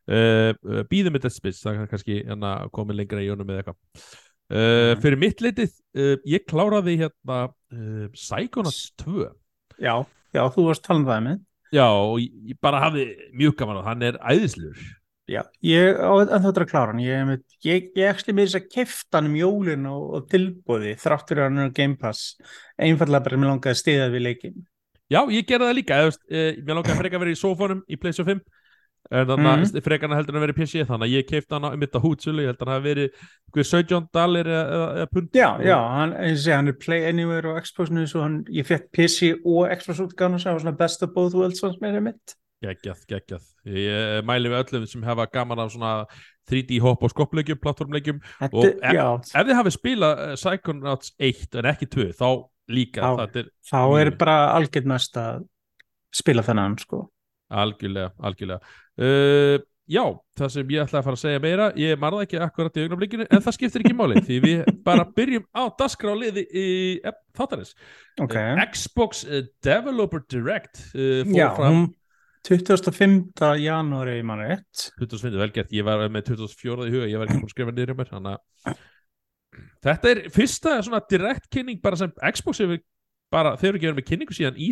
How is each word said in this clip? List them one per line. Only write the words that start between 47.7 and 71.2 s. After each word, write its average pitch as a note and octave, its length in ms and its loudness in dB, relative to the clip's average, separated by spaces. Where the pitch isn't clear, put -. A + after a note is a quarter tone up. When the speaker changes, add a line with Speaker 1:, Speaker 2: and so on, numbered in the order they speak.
Speaker 2:
Þetta C#3 140 -4
Speaker 1:
Og A2+ 120 6
ef, G3 280 2
Speaker 2:
já. D3 140 2
Speaker 1:
ef D3 300 0
þið C4 100 4
hafið G#3 180 2
spilað, F3 460 0
eh, D3 140 -8
Psychonauts D3 840 -4
eitt - 360 -2
en A#2+ 100 -2
ekki D3 240 -2
tvö, F#2+ 240 -2
þá B2+ 160 0
líka, A#2+ 320 -2
Speaker 2:
Þá, B2 160 2
Speaker 1:
þetta A#2+ 220 -6
er A#2 80 -8
Speaker 2:
þá - 120 -2
er D3+ 120 4
Speaker 1:
mjög - 80 -10
Speaker 2:
bara D#3 160 6
algjört D3+ 320 0
mest C3 320 -2
að A#2+ 300 -8
spila A#2+ 300 2
þennan, G#2 360 0
sko. - 300 -10
Speaker 1:
Algjörlega, G2+ 600 -4
algjörlega. F#2+ 400 -8
Uh, C#3+ 640 4
já, G3+ 140 2
það C#3 140 -2
sem C3+ 180 -6
ég D3+ 160 -2
ætlaði C#3+ 160 -2
að - 20 -8
fara B2+ 140 -4
að - 80 -10
segja C#3+ 160 -2
meira, F#3 340 0
ég D3+ 240 0
man D3+ 140 0
það G#3 140 -2
ekki E3+ 120 -6
akkurat E3 380 -4
í D3+ 80 -2
augnablikinu, G3 440 -4
en G3+ 120 6
það A#3 160 -2
skiptir A#3+ 240 -4
ekki A#3 160 4
máli, F#3 240 4
því B2+ 180 -2
við D#3+ 220 4
Speaker 2:
<laughs> - 120 -16
Speaker 1:
bara F3 200 6
byrjum A#3 440 0
á A#3+ 140 -4
dagskrárliði G#3+ 720 -4
í, F#3 580 -2
eh, G#3+ 80 -6
þáttarins. - 400 -8
Speaker 2:
Ok. A#2 160 -2
Speaker 1:
Eh, A#2 320 0
Xbox, - 580 -4
eh, C#3+ 160 -4
Developer G#3 680 0
Direct, B2+ 480 -6
eh, C3+ 320 0